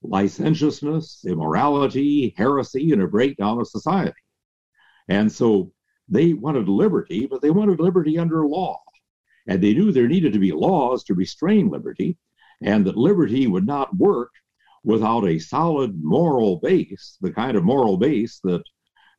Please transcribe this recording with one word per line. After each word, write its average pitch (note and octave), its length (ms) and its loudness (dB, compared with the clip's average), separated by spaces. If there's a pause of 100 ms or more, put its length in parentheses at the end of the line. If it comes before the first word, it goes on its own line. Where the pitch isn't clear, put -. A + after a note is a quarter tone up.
licentiousness, D3+ 1200 -2
immorality, C#3+ 1120 0
heresy, C3+ 560 -2
and G#2 120 2
a F2 40 0
breakdown G#2+ 520 -2
of A2 80 -4
society. D3+ 460 -4 (920)
And G#2 240 0
so G#2 400 0 (380)
they E3+ 240 4
wanted D3+ 340 -2
liberty, E3+ 580 0
but - 160 -8
they D3 100 2
wanted G3 280 2
liberty E3 380 0
under D#3+ 280 0
law. D3+ 360 -4 (680)
And F#2+ 160 -2
they G#2 100 4
knew G3 180 2
there B2 160 2
needed D#3 260 2
to G#2 60 2
be F#2 120 2
laws B2+ 540 0
to G#2 80 -2
restrain D3+ 560 0
liberty, - 480 -6 (440)
and G2+ 240 2
that F#2 120 -4
liberty C3+ 500 2
would A2 180 0
not C#3 300 -4
work F#3+ 360 0 (520)
without A2 440 0
a E2 100 0
solid C3+ 560 -2 (100)
moral A2+ 540 2
base, F#2+ 640 -2
the F2+ 100 -4
kind A#2 240 -2
of F2 80 0
moral A2 340 2
base A2+ 460 0
that F2 200 -2 (560)